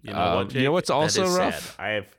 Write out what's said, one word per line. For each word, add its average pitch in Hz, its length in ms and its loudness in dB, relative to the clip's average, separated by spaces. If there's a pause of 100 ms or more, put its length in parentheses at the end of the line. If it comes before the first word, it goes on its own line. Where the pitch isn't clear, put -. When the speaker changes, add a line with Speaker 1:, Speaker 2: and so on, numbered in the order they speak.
Speaker 1:
You - 100 -12
know - 80 -4
Speaker 2:
um, 87 160 2
Speaker 1:
what, 107 180 -2
Speaker 2:
you 131 60 0
know 131 60 2
Speaker 1:
Jake? 143 60 2
Speaker 2:
what's 175 160 0
Speaker 1:
That 135 60 2
Speaker 2:
also 156 300 2
Speaker 1:
is 180 120 2
Speaker 2:
rough? 175 400 -2
Speaker 1:
sad. - 80 -8
I 101 60 -2
have 104 160 -4 (120)